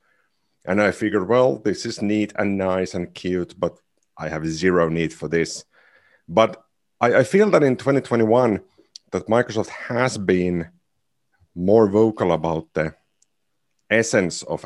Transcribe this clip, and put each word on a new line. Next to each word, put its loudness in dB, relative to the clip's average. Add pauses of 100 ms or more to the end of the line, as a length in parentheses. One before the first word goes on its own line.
(640)
And 0
I 2
figured, -2
"Well, 2
this -4
is -8
neat -2
and -2
nice -2
and -8
cute, -6
but -4 (380)
I -10
have -8
zero 0
need -4
for -12
this." -4 (640)
But 0 (380)
I, 4
I 4
feel 2
that 4
in 2
twenty 0
twenty-one, 2 (520)
that -6
Microsoft 0
has -4
been 0 (920)
more 6
vocal 2
about -2
the -4 (920)
essence 0
of -8